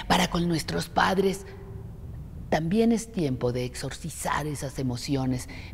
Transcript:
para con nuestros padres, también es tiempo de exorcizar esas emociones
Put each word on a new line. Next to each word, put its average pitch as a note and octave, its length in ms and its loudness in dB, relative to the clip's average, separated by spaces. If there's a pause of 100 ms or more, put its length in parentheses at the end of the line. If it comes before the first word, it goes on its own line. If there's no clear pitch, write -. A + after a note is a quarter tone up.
para F3+ 200 6
con F3 200 2
nuestros E3 400 0
padres, F#3+ 580 4 (1000)
también G3 440 4
es - 200 0
tiempo B2+ 400 2
de B2 120 0
exorcizar - 840 -4
esas C#3+ 320 -4
emociones B2+ 680 0 (260)